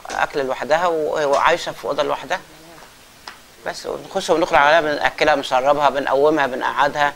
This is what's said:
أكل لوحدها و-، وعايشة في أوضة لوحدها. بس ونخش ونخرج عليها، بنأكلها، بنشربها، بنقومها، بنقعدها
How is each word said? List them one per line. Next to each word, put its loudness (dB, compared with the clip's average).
أكل -4
لوحدها -2
و-، 0
وعايشة 0
في -10
أوضة -2
لوحدها. -6
بس -10
ونخش -6
ونخرج 4
عليها، 6
بنأكلها، 0
بنشربها، 2
بنقومها، 2
بنقعدها -2